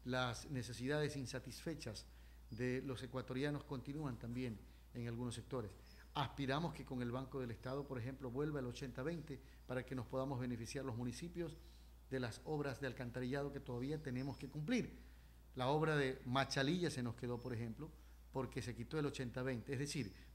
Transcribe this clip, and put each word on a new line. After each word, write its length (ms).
Las 460
necesidades 640
insatisfechas 880
de 320
los 180
ecuatorianos 640
continúan 560
también 400
en 140
algunos 260
sectores. 380
Aspiramos 600
que 120
con 160
el 100
Banco 280
del 120
Estado, 360
por 100
ejemplo, 320
vuelva 300
el 80
ochenta 340
veinte 380
para 180
que 120
nos 100
podamos 340
beneficiar 460
los 100
municipios 600
de 120
las 240
obras 340
de 80
alcantarillado 640
que 80
todavía 420
tenemos 360
que 100
cumplir. 500
La 120
obra 300
de 280
Machalilla 640
se 140
nos 120
quedó, 220
por 160
ejemplo, 380
porque 300
se 120
quitó 240
el 80
ochenta 380
veinte, 300
es 60
decir, 340